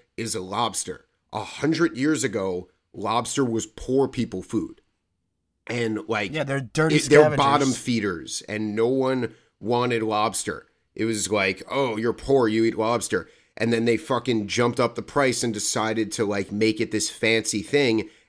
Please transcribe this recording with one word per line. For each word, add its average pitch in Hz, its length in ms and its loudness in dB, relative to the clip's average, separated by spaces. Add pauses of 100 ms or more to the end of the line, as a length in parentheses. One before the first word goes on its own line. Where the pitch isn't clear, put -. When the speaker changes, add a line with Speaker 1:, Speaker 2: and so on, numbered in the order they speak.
(180)
Speaker 1:
is 110 180 -6
a 104 60 -6
lobster. 95 640 -6 (280)
A 107 100 -6
hundred 156 540 0
years 139 260 0
ago, 95 460 -4 (240)
lobster 117 520 -2
was 113 200 -2
poor 131 420 0
people 110 340 -6
food. - 400 -6 (840)
And, 117 420 -2
like, 104 240 -2
Speaker 2:
Yeah, 156 100 -2
they're 139 160 -2
dirty 151 380 0
Speaker 1:
it, 147 60 2
they're 147 180 10
Speaker 2:
scavengers. 151 160 6
Speaker 1:
bottom 139 360 4
feeders, 101 760 -2
and 107 260 -4
no 113 120 4
one 131 460 0 (260)
wanted 120 440 0
lobster. 107 640 -2 (260)
It 107 120 -2
was 104 260 -2
like, 98 380 0
"Oh, 131 280 -2
you're 113 160 0
poor, 135 360 2
you 110 160 2
eat 113 120 0
lobster." 110 520 -2 (260)
And 117 160 0
then 117 140 0
they 117 100 4
fucking 117 520 -2
jumped 120 320 0
up 120 160 0
the 113 60 -6
price 135 420 0
and 117 100 -2
decided 110 600 -2
to, 113 120 0
like, 101 260 -2
make 107 300 2
it 110 100 -2
this 107 180 -2
fancy 110 520 0
thing. 113 480 2 (200)